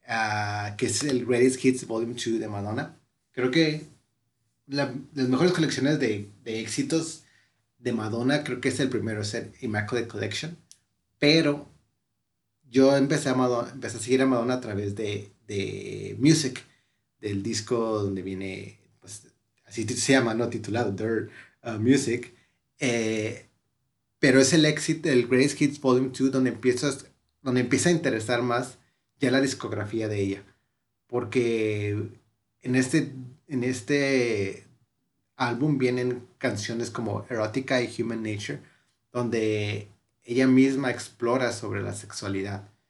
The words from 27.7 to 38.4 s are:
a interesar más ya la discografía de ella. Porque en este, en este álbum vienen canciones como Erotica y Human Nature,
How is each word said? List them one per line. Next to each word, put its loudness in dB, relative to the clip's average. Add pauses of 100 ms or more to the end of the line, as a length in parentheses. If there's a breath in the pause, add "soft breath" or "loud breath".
a 6
interesar 0
más -2 (420)
ya 2
la 4
discografía -4
de -2
ella. -2 (640)
Porque 0 (680)
en -2
este, 2 (340)
en -4
este 0 (680)
álbum 0
vienen 0 (140)
canciones -4
como -6
Erotica 0
y -6
Human -4
Nature, -6 (520 soft breath)